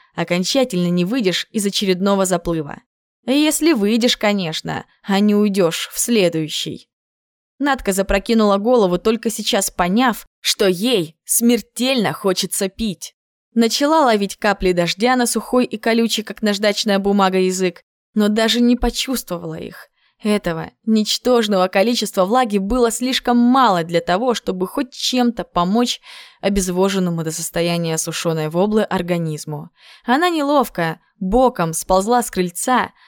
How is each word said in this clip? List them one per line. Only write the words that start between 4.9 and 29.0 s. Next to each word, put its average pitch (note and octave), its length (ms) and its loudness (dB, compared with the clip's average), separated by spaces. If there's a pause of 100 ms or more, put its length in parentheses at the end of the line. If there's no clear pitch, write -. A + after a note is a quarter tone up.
а G3 180 0
не G#3 140 4
уйдешь G3 580 0
в - 60 -10
следующий. E3 880 -2 (680)
Надка C4+ 340 -2
запрокинула G3 640 2
голову, G3+ 400 2
только A3+ 320 -2
сейчас G#3 400 -2
поняв, G#3 560 0 (140)
что - 260 0
ей F#3 580 0
смертельно A#3 880 0
хочется F#3+ 560 -2
пить. - 460 -8 (400)
Начала C#4+ 500 2
ловить G#3+ 320 0
капли F#3+ 360 0
дождя F#3+ 440 0
на B3 100 0
сухой B3 380 0
и A#3+ 120 -6
колючий, A3+ 460 0
как - 200 -16
наждачная G#3 560 0
бумага, G3 400 2
язык, F#3 440 0 (320)
но G#3 140 2
даже A3+ 320 2
не A#3+ 160 4
почувствовала A3 800 -4
их. - 340 -14 (340)
Этого E3+ 480 -2 (140)
ничтожного G#3+ 840 2
количества G3+ 580 0
влаги G#3+ 320 2
было A3+ 320 0
слишком B3 480 -2
мало A#3+ 460 4
для E3+ 180 -2
того, G#3+ 320 0
чтобы F#3 320 -4
хоть B3+ 260 -6
чем-то A#3+ 520 -2
помочь G#3 560 -2 (420)
обезвоженному F#3 800 0
до D#3+ 60 -6
состояния E3+ 680 -4
сушеной D#3+ 540 -4
воблы G#3 320 2
организму. E3+ 880 -6 (340)